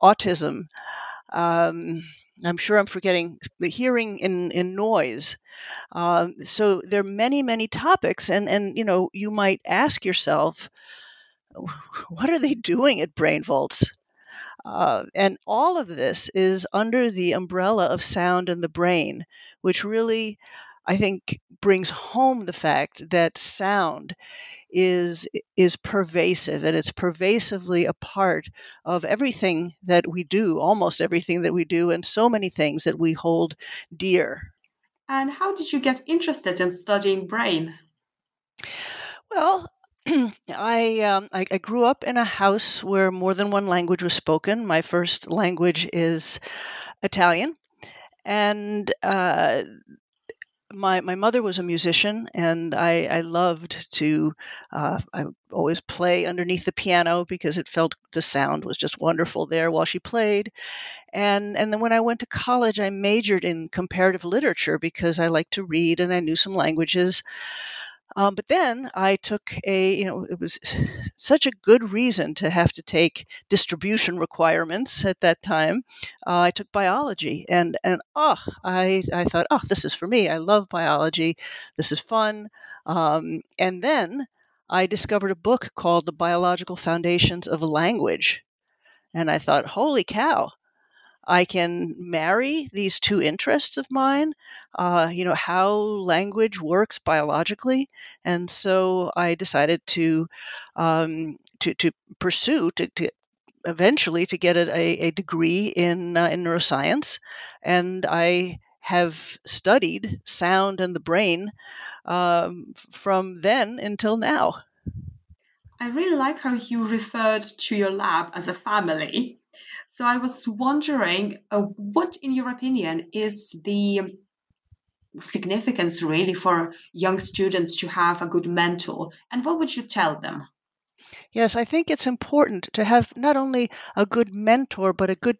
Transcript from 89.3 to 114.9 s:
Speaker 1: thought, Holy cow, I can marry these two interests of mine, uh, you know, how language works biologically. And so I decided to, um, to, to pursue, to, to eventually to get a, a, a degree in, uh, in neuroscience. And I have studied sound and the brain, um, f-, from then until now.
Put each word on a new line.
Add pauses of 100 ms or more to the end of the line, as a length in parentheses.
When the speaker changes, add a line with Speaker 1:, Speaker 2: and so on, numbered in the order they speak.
Speaker 1:
thought,
Holy
cow, (800)
I
can
marry
these
two
interests
of
mine, (460)
uh,
you
know,
how
language
works
biologically. (340)
And
so
I
decided
to, (500)
um, (220)
to,
to (260)
pursue,
to,
to (560)
eventually
to
get
a,
a, (100)
a
degree
in,
uh,
in
neuroscience. (420)
And
I (200)
have
studied
sound
and
the
brain, (540)
um, (100)
f-,
from
then
until
now. (1300)